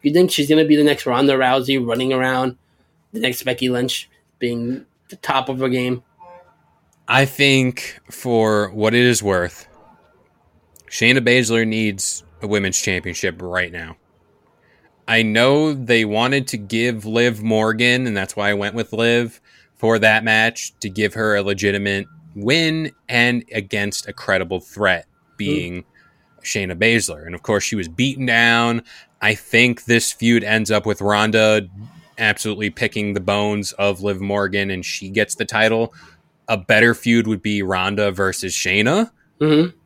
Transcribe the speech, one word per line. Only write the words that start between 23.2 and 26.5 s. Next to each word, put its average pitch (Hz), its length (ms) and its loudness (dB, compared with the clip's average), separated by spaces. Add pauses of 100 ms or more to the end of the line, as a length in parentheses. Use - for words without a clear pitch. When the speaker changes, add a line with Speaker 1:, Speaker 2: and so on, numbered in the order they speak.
Speaker 2:
against 104 560 -6
a 101 40 -14
credible 92 480 -4
threat, 92 460 -2 (300)
being 90 460 -4
Speaker 1:
Mm. - 40 -20 (560)
Speaker 2:
Shayna 90 360 -6